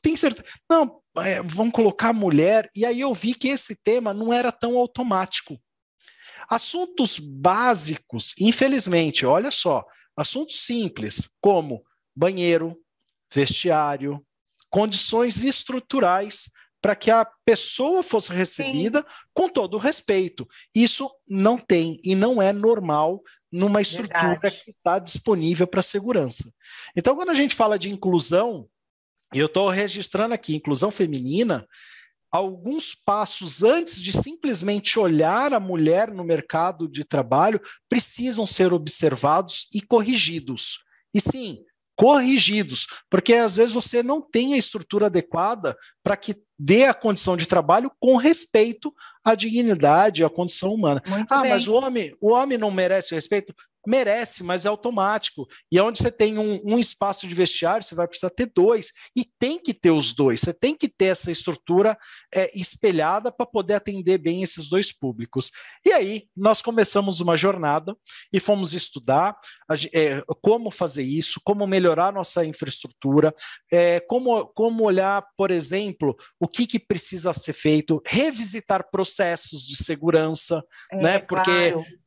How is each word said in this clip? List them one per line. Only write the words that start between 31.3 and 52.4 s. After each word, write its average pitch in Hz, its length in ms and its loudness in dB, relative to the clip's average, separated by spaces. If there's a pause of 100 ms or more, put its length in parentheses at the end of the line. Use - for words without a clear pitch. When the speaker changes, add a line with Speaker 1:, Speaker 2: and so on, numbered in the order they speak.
Speaker 1:
alguns 190 600 -4
passos 196 720 -4
antes 311 380 2
de 185 100 -6
simplesmente 208 880 -2
olhar 185 540 2
a 226 60 0
mulher 185 520 0
no 185 120 -10
mercado 165 640 -2
de 143 180 -10
trabalho 143 540 2 (300)
precisam 233 560 -2
ser 185 280 2
observados 151 1000 0
e 208 80 -4
corrigidos. 170 960 -2 (340)
E 202 80 2
sim, 240 420 -6 (320)
corrigidos, 220 880 4 (240)
porque 208 240 4
às 226 240 2
vezes 226 160 4
você 240 300 0
não 285 180 -2
tem 254 320 -2
a 277 40 2
estrutura 208 500 -2
adequada 175 680 -2 (280)
pra 196 120 0
que 202 200 -8 (240)
dê 196 260 6
a 247 80 4
condição 190 420 0
de 165 120 -2
trabalho 180 520 2
com 254 180 6
respeito 233 760 2 (300)
à 226 100 4
dignidade, 202 880 4
à 156 60 2
condição 180 440 -2
humana. 151 340 0
Speaker 2:
Muito 208 240 -2
Speaker 1:
"Ah, 277 100 4
Speaker 2:
bem. 262 100 2
Speaker 1:
mas 190 160 0
o 214 60 0
homem, 240 480 -2
o 208 100 2
homem 254 260 2